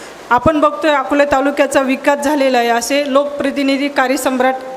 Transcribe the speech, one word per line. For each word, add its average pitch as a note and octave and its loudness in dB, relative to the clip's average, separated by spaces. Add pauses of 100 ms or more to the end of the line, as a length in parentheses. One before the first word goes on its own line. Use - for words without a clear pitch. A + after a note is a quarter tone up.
(300)
आपण D4 2
बघतोय D4 2
अकोले C#4+ 2
तालुक्याचा C#4+ 0
विकास C4+ 0
झालेला C#4 0
आहे A#3 2
असे C4 -2
लोकप्रतिनिधी, C#4 0
कार्यसम्राट C4 0 (220)